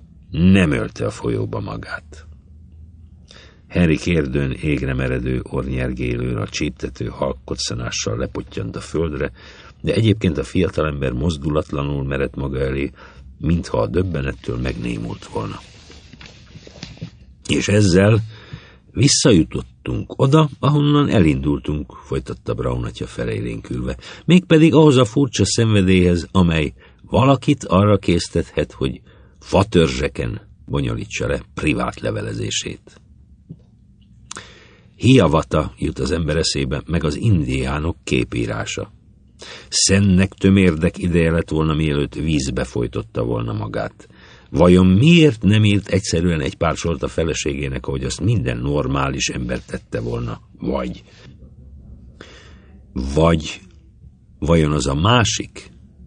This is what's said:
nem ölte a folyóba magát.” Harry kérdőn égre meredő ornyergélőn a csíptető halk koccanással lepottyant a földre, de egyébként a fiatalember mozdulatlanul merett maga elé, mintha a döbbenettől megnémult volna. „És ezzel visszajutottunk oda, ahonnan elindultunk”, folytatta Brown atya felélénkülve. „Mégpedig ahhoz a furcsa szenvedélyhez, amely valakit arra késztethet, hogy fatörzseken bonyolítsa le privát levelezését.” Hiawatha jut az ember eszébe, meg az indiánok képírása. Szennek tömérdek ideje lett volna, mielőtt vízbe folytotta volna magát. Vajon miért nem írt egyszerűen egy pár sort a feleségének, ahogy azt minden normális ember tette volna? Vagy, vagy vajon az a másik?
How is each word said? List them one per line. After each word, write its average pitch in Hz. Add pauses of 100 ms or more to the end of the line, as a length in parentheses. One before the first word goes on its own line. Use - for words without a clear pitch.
(300)
nem 180
ölte -
a -
folyóba 53
magát.” - (1500)
Harry 82
kérdőn 71
égre 67
meredő 64
ornyergélőn 64
a 107
csíptető -
halk 65
koccanással -
lepottyant -
a -
földre, 73 (500)
de -
egyébként 98
a 69
fiatalember 73
mozdulatlanul 71
merett 67
maga 69
elé, 67 (460)
mintha 85
a -
döbbenettől 71
megnémult 58
volna. 107 (1900)
„És -
ezzel 101 (720)
visszajutottunk -
oda, 151 (100)
ahonnan 147
elindultunk”, 73 (120)
folytatta -
Brown 62
atya -
felélénkülve. - (280)
„Mégpedig 165
ahhoz 151
a 127
furcsa 123
szenvedélyhez, 92
amely 80 (280)
valakit 135
arra 101
késztethet, -
hogy 64 (380)
fatörzseken 69 (240)
bonyolítsa 58
le 69 (120)
privát -
levelezését.” 110 (1900)
Hiawatha 82
jut 73
az 67
ember 80
eszébe, 67
meg 78
az 76
indiánok 73
képírása. 62 (760)
Szennek 95
tömérdek 90
ideje 85
lett 82
volna, 78
mielőtt 73
vízbe 69
folytotta -
volna 113
magát. - (420)
Vajon 90
miért 139
nem 104
írt 104
egyszerűen 87
egy 67
pár 78
sort 80
a 71
feleségének, 69
ahogy 67
azt 65
minden 64
normális 135
ember 123
tette -
volna? 117 (160)
Vagy, 64 (1900)
vagy 76 (800)
vajon 78
az 76
a 69
másik? - (380)